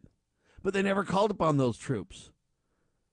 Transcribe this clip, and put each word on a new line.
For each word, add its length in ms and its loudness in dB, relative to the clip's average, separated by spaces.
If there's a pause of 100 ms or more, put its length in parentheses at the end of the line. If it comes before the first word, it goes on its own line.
(640)
But 120 -2
they 80 2
never 220 0
called 260 2
upon 260 2
those 220 2
troops. 520 -8 (840)